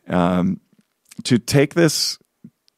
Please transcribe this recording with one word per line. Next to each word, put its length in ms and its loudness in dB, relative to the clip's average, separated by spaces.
um, 540 0
to 120 2
take 360 0
this, 440 0